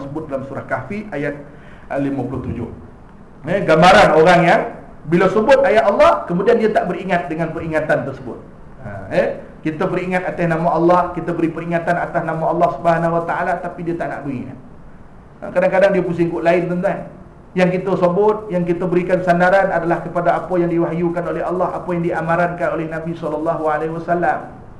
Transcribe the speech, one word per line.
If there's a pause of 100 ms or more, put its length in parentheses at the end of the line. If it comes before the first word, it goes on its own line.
sebut
dalam
surah
Kahfi
ayat (560)
lima
puluh
tujuh. (800)
Eh,
gambaran
orang
yang (480)
bila
sebut
ayat
Allah,
kemudian
dia
tak
beringat
dengan
peringatan
tersebut. (480)
Ha,
eh, (240)
kita
beringat
atas
nama
Allah,
kita
beri
peringatan
atas
nama
Allah
Subhanahu
Wa
Ta'ala,
tapi
dia
tak
nak
beringat. (840)
Ha,
kadang-kadang
dia
pusing
kot
lain,
tuan-tuan. (480)
Yang
kita
sebut,
yang
kita
berikan
sandaran
adalah
kepada
apa
yang
diwahyukan
oleh
Allah,
apa
yang
diamarankan
oleh
Nabi
sallallahu
alaihi
wasallam. (260)